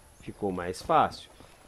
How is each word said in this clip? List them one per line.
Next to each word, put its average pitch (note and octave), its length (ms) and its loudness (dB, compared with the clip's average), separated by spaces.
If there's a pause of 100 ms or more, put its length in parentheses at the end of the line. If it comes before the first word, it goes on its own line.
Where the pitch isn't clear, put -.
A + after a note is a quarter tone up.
(200)
ficou G#2 320 -4
mais F2+ 300 -4
fácil. C3+ 480 2 (380)